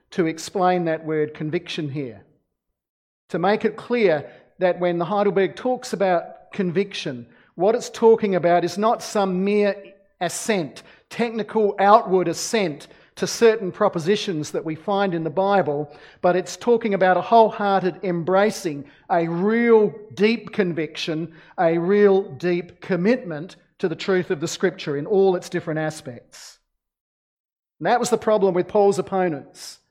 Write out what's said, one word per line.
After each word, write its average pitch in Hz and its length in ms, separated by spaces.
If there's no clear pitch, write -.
to 180 140
explain 180 600
that 160 200
word 151 300
conviction 165 520
here. 131 380
To 190 80
make 196 260
it 214 120
clear 185 520
that 180 220
when 175 180
the 170 80
Heidelberg 196 500
talks 247 380
about 185 580
conviction, 175 760
what 196 220
it's - 160
talking 220 420
about 170 300
is 170 120
not 214 280
some 190 400
mere 202 500
assent, 175 640
technical 220 640
outward 196 500
assent 170 600
to 185 100
certain 220 440
propositions 180 800
that 156 160
we 160 80
find 196 400
in 165 100
the 160 60
Bible, 151 680
but 180 120
it's 185 220
talking 233 380
about 185 220
a 175 40
wholehearted 196 800
embracing, 175 840
a 170 160
real 214 640
deep 226 360
conviction, 160 800
a 170 180
real 196 540
deep 175 500
commitment 180 760
to 190 100
the 160 80
truth 185 360
of 165 80
the 160 80
Scripture 165 500
in 143 80
all 196 300
its 180 140
different 156 300
aspects. - 800
And 151 60
that 226 140
was 233 100
the 220 80
problem 202 380
with 180 120
Paul's 202 300
opponents. 180 800